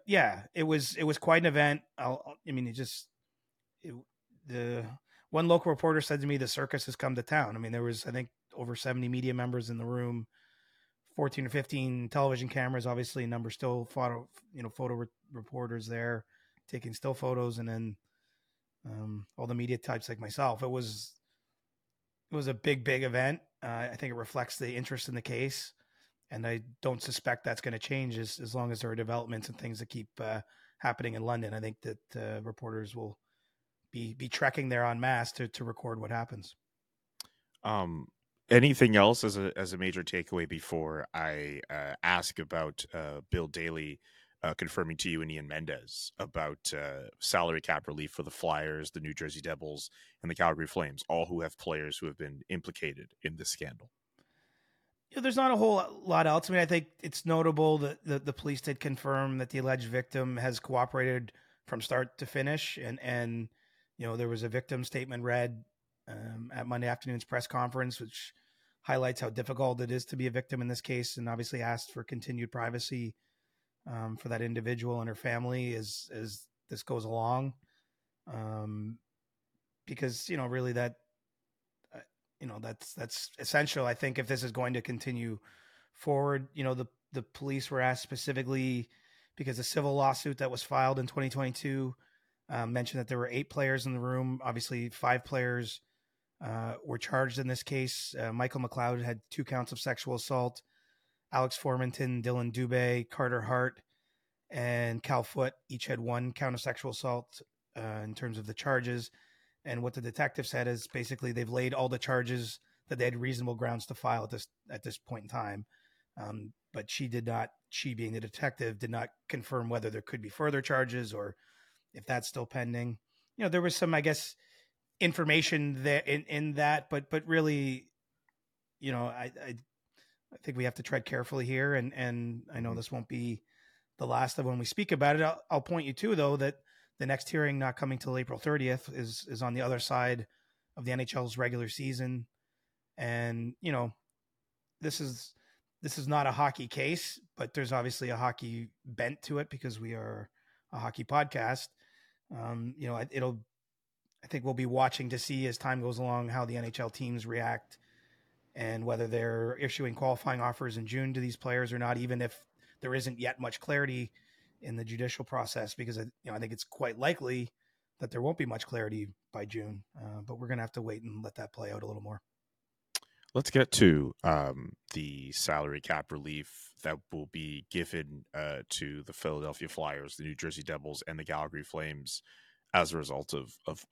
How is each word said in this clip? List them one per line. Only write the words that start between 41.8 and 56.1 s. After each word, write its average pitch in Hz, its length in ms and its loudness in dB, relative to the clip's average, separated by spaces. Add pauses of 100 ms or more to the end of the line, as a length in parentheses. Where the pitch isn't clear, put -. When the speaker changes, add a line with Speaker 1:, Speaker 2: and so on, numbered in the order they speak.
Speaker 2:
ask 87 360 4
about, 78 460 -2 (100)
uh, 73 260 -6 (100)
Bill 82 180 0
Daly, 80 520 -6 (440)
uh, 80 100 0
confirming 82 420 -2
to 90 120 -2
you 82 140 0
and 78 80 -4
Ian 76 160 -8
Mendez 73 720 -8
about, 76 580 -4
uh, 69 340 -6 (100)
salary 85 400 4
cap 76 260 0
relief 76 240 -4
for 76 140 -6
the 76 60 -12
Flyers, 78 600 -2
the - 80 -10
New 76 160 -6
Jersey 76 260 -6
Devils, 76 480 -6 (320)
and 85 80 -6
the 82 60 -2
Calgary 80 320 6
Flames, 71 420 -2
all 82 180 4
who 87 160 -2
have 80 160 -4
players 76 400 -4
who 82 80 -6
have 71 120 -8
been 71 300 -8
implicated 78 640 -6 (100)
in 80 140 -4
this 76 140 -6
scandal? 65 400 -8 (1200)
Speaker 1:
You - 60 -14
know, 262 60 -2
there's 247 140 4
not 262 160 8
a 226 40 6
whole 208 480 6
lot 165 220 8